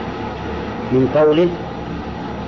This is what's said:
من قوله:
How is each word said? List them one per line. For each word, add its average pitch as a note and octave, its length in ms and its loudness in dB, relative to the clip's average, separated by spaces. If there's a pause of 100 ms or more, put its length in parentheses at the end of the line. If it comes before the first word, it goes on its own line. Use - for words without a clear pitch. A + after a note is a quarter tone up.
(920)
من B2+ 240 4
قوله: D#3 320 6 (1000)